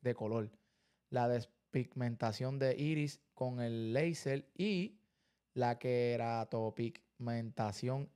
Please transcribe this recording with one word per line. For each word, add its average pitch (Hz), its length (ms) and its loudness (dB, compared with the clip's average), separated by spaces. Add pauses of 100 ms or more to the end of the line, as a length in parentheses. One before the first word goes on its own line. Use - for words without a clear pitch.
de 123 120 0
color, 110 380 -2 (580)
la 120 200 2
despigmentación 120 1300 -2
de 135 180 4
iris 147 440 -2 (120)
con 123 280 -4
el 113 320 -2
láser 139 640 0
y 190 420 0 (540)
la 120 260 2
queratopigmentación 117 2250 -2